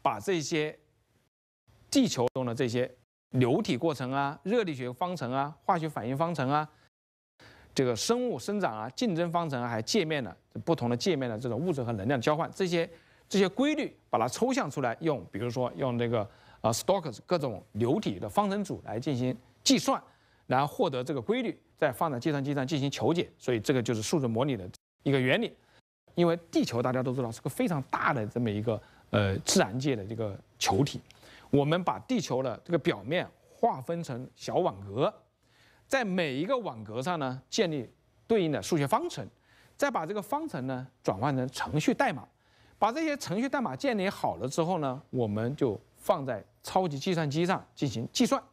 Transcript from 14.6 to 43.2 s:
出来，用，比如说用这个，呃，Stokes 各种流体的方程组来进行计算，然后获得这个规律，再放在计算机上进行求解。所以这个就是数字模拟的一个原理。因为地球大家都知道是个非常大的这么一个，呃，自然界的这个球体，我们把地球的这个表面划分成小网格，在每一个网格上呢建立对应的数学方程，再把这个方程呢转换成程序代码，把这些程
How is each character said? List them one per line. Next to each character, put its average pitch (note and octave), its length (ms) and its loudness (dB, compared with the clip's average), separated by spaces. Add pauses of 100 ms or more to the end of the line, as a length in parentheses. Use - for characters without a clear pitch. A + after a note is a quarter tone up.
出 C#3+ 120 -4
来， A#2 180 0
用， C#3 320 0
比 G2 80 -6
如 A#2+ 100 -2
说 B2 260 -2
用 B2 220 0
这 A#2+ 100 2
个， A2+ 220 0 (320)
呃， A2+ 100 4
Stokes D#3 540 0
各 F3 140 2
种 A2+ 240 -4 (100)
流 A#2+ 260 2
体 F3 200 -2
的 G#2+ 100 -6
方 G3+ 200 2
程 G3+ 140 -2
组 A2 220 -6
来 G#2+ 140 -4
进 C#3 160 -2
行 B2+ 200 0 (280)
计 A#3+ 160 4
算， A3+ 220 0 (460)
然 B2+ 120 4
后 D3 80 2
获 F#3 220 0
得 B2+ 140 -2
这 D3+ 100 -4
个 C3 80 -2
规 A#3+ 200 0
律， G#3+ 160 -4 (200)
再 D3 140 4
放 E3 200 0
在 B2 80 -2
计 D#3+ 100 0
算 C#3+ 140 0
机 C#3+ 100 0
上 C3+ 140 0
进 C#3 120 0
行 C#3 120 0
求 B2+ 220 2
解。 E3+ 240 0
所 - 160 -2
以 A2+ 60 2
这 C3+ 140 2
个 B2+ 80 4
就 A#2+ 120 0
是 A2 80 0
数 D3+ 180 0
字 C3 80 0
模 A2+ 180 2
拟 C3+ 120 -2
的 F#2 120 -10 (340)
一 C#3 80 2
个 C3+ 80 4
原 C3+ 220 4
理。 - 140 -6 (600)
因 F3 120 4
为 E3+ 100 2 (140)
地 D4 140 4
球 A#2+ 160 -2
大 B2+ 100 2
家 B2+ 100 0
都 B2+ 120 0
知 C3 100 -2
道 A#2 80 -4
是 - 100 -12
个 D3 80 -4
非 B3+ 160 -2
常 D#3 180 0
大 - 300 0
的 G#2+ 140 0
这 A2 100 -6
么 A#2 140 0
一 G#2 100 -2
个， A2 200 -2 (300)
呃， G2+ 340 2
自 - 160 4
然 A#2+ 180 0
界 C3+ 160 0
的 G2 100 -8
这 A2+ 80 -8
个 G#2+ 240 -4 (220)
球 - 240 4
体， - 160 -2 (500)
我 C#3+ 140 4
们 D#3+ 220 2
把 C3 140 2
地 A#3+ 200 -2
球 C3 240 -2
的 A#2 220 -4
这 E3+ 80 -2
个 E3+ 40 2
表 B2+ 240 0
面 C#3 240 -2 (240)
划 G3+ 300 0
分 E3+ 240 -6
成 B2+ 320 -8
小 B2 200 -6
网 D#3+ 200 2 (100)
格， B2+ 260 0 (760)
在 C4+ 160 2
每 F3+ 300 0
一 D3 120 -2
个 B3+ 120 0
网 C3+ 260 -8
格 A2 180 -6
上 F3 160 -2
呢 C3 320 -4
建 F#3 220 2
立 B2+ 180 -6 (380)
对 A3 160 4
应 D#3 80 2
的 A2 100 0
数 D#3+ 160 0
学 C#3+ 80 2
方 D4 240 0
程， A#2+ 160 -8 (520)
再 C#4 120 2
把 F#3 160 -2
这 F#3 80 -6
个 G#3 80 -4
方 D4+ 240 -4
程 C3 220 -6
呢 C3 180 -6 (160)
转 F#2+ 160 -2
换 C#3 160 0
成 B2+ 140 0
程 - 320 -4
序 B3 140 2
代 C4 180 2
码， B2 160 -10 (500)
把 G#3 140 4
这 D#4+ 140 -2
些 D4 100 0
程 G3+ 240 -4